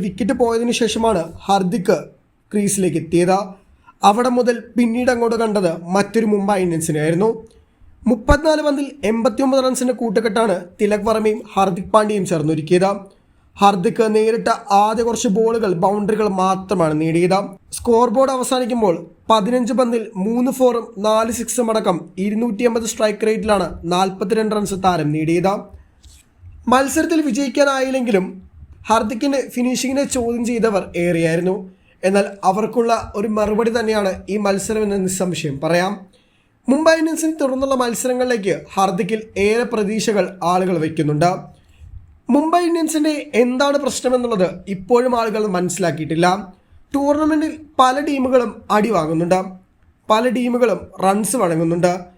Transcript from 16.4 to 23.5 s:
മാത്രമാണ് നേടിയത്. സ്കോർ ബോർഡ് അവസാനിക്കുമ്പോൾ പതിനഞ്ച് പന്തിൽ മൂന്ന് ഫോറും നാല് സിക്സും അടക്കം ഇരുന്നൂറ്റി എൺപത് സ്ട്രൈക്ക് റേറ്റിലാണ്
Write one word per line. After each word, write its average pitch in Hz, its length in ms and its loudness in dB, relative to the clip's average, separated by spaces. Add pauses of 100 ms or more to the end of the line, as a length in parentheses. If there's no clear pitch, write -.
മാത്രമാണ് 185 600 0
നേടിയത്. 170 400 2 (360)
സ്കോർ 240 400 2
ബോർഡ് 269 200 4
അവസാനിക്കുമ്പോൾ 240 580 0 (360)
പതിനഞ്ച് 226 500 2
പന്തിൽ 233 220 0 (220)
മൂന്ന് 240 340 0
ഫോറും 240 280 2 (200)
നാല് 220 320 2
സിക്സും 240 340 -4
അടക്കം 208 240 0 (280)
ഇരുന്നൂറ്റി 220 440 -2
എൺപത് 233 240 -2
സ്ട്രൈക്ക് 214 360 -2
റേറ്റിലാണ് 208 380 0 (260)